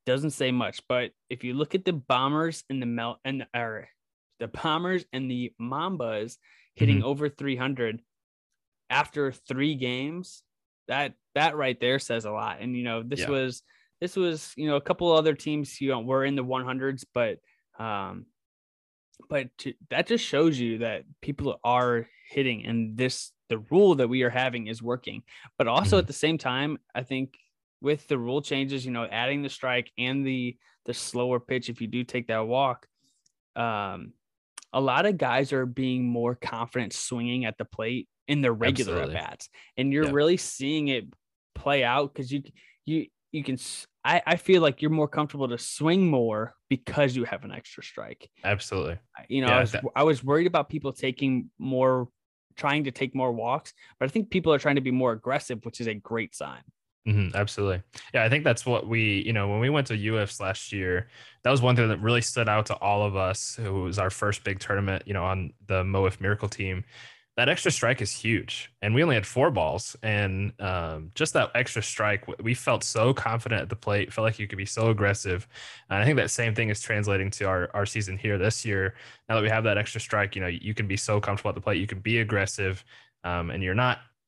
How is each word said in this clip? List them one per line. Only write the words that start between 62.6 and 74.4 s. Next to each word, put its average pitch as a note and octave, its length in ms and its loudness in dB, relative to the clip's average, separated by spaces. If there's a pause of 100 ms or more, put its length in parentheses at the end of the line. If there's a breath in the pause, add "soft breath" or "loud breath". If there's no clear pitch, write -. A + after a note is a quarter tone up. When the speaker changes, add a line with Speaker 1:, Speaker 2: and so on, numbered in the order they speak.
Speaker 2:
to - 100 -4
all G2+ 280 2
of G2+ 120 0
us. F#2+ 420 -2
It A2 120 -4
was F#2 280 -2
our F#2+ 120 2
first G2+ 340 -2
big F#2+ 160 -4
tournament, G2 440 -2
you - 80 -6
know, F#2 120 -2
on F#2 280 -2 (140)
the F#2 160 2
moif F#2+ 380 0
Miracle G2+ 280 0
team. F#2 360 -6 (520 loud breath)
That A#2+ 120 4
extra F3+ 220 2
strike B2 320 2
is G2+ 100 -4
huge, - 580 -4 (120)
and G#2+ 120 2
we C#3 80 6
only E3 120 4
had G#2 120 2
four D3 240 2
balls, F2 520 0
and, G#2 580 0
um, E2+ 540 -4
just D#3 180 -2
that C3 220 2
extra A#2+ 280 -2
strike, G#2 440 -2
w-, - 180 -8
we A#2 80 2
felt B2 320 0
so A#2 300 2
confident A2+ 480 -2
at E2+ 80 -8
the - 40 -6
plate, G2+ 380 -2
felt A2 140 0
like A2+ 120 0
you G#2+ 80 -6